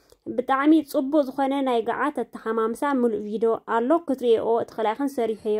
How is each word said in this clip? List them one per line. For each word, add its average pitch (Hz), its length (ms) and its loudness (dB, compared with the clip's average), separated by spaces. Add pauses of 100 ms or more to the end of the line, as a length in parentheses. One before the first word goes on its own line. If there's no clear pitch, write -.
(260)
ብጣዕሚ 262 460 2 (120)
ጽቡቕ 285 380 0
ዝኾነ 269 380 -2
ናይ 247 220 0
ገዓት 240 360 -4
ኣተሓማምሳ 226 640 -4 (120)
ሙሉእ 233 280 0
ቪድዮ 214 280 0 (180)
ኣሎ 233 220 0 (100)
ክትርእዮ 247 440 2 (180)
ትኽእላ - 280 -4
ኢኽን 277 200 -2
ሰሪሐዮ 220 500 -2